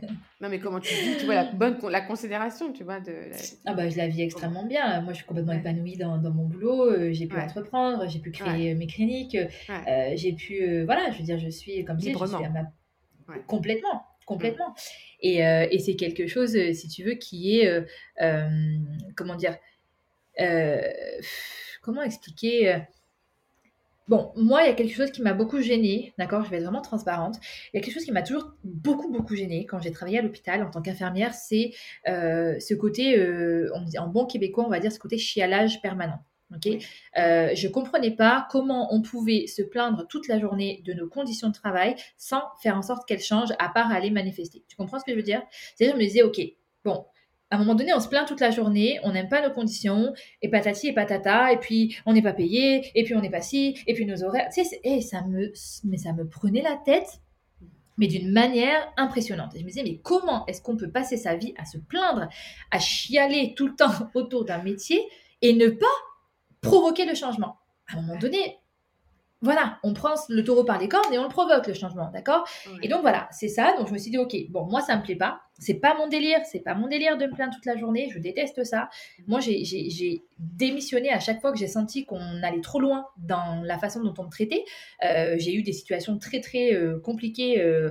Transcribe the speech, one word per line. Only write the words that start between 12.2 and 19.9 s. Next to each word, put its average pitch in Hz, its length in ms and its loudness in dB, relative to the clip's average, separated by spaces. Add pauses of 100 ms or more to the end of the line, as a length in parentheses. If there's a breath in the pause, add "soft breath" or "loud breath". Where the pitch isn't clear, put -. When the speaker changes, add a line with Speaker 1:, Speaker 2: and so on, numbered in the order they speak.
Speaker 1:
à 175 40 -4
Speaker 2:
Librement. 160 320 -4 (580)
Speaker 1:
ma 160 60 -16
Speaker 2:
Ouais. - 120 -12
Speaker 1:
Complètement, 226 480 -2
Speaker 2:
Mm. - 320 -14
Speaker 1:
complètement. 226 480 -4 (460 loud breath)
Et, 175 260 2
euh, 165 240 4
et 185 80 2
c'est 185 180 0
quelque 175 300 -4
chose, 233 300 0
euh, 175 160 2
si 165 160 -6
tu 180 160 -14
veux, 226 100 -2
qui 196 440 0
est, 220 100 6
euh, 170 140 2 (400 loud breath)
euh, 156 260 2 (680)
comment 180 200 -8
dire, 170 200 -2 (840 soft breath)